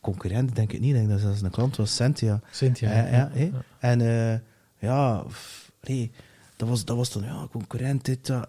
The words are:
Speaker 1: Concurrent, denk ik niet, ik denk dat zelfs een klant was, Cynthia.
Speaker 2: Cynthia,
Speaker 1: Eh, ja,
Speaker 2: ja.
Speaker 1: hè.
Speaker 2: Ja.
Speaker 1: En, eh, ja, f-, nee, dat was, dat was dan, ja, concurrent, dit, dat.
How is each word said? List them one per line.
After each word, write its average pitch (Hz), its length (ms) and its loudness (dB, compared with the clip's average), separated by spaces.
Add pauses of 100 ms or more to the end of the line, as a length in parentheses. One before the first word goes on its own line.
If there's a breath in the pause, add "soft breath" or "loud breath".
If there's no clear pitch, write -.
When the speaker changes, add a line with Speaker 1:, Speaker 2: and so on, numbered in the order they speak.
Speaker 1:
Concurrent, 107 540 -2
denk 110 180 2
ik - 60 -6
niet, 127 100 2
ik 139 60 4
denk 107 140 4
dat 101 100 2
zelfs 101 220 0
een 95 100 -2
klant 123 240 0
was, 104 200 0
Cynthia. 117 460 2 (100)
Speaker 2:
Cynthia, 123 400 0
Speaker 1:
Eh, 117 200 2
ja, 120 60 6
Speaker 2:
ja. 135 160 4
Speaker 1:
hè. 131 100 0
Speaker 2:
Ja. 175 80 0 (280)
Speaker 1:
En, 120 220 4
eh, 113 380 2 (400 soft breath)
ja, 123 520 0
f-, - 400 -18 (120)
nee, 123 280 -4 (440 soft breath)
dat 113 140 -4
was, 120 160 0
dat 120 120 -2
was 123 140 -2
dan, 101 120 -6
ja, 135 280 -8
concurrent, 127 540 -4
dit, 131 220 -2
dat. 127 220 -2